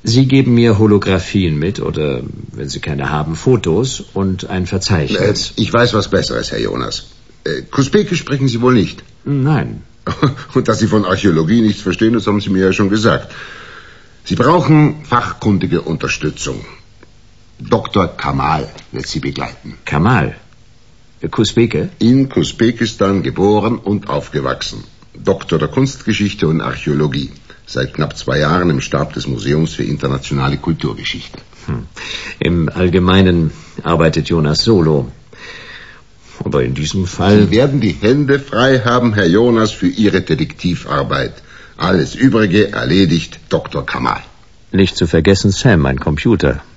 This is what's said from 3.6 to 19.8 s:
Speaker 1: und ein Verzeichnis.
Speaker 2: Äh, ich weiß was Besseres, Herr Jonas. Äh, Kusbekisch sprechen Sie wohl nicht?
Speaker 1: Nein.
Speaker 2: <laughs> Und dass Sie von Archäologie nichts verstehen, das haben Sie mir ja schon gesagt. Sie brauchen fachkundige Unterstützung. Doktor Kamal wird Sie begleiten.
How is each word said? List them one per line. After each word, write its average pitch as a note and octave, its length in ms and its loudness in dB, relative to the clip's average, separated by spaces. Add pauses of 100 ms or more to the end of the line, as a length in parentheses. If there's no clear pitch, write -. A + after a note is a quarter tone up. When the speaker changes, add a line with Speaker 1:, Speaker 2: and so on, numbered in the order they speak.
Speaker 1:
und F#2+ 360 -2
ein F#2 180 -4
Verzeichnis. F#2+ 840 0
Speaker 2:
Äh, - 100 -4
ich G#2 100 0
weiß A#2+ 220 2
was G2+ 160 0
Besseres, B1+ 420 -2
Herr A1 80 -4
Jonas. A1+ 480 -6 (380)
Äh, C#2+ 160 -4
Kusbekisch E3 580 0
sprechen C3+ 300 -2
Sie A2+ 100 -2
wohl B2 140 4
nicht? G2 280 0 (220)
Speaker 1:
Nein. C3+ 600 -2 (220)
Speaker 2:
<laughs> - 480 -4
Und B2+ 140 2
dass A2 120 2
Sie A2 80 2
von G2+ 180 2
Archäologie F#2 560 2
nichts G#2 200 0
verstehen, A2+ 320 0
das A2 140 0
haben G#2 140 0
Sie G2+ 80 -6
mir F#2+ 160 2
ja F#2 80 4
schon G2+ 160 2
gesagt. G#2 440 0 (920)
Sie - 120 -4
brauchen D3+ 680 4
fachkundige F#2+ 760 0
Unterstützung. C#2+ 840 -6 (960)
Doktor G2+ 480 0
Kamal C#2 600 -2 (220)
wird C2 160 -8
Sie D#2+ 120 -6
begleiten. C2+ 680 -8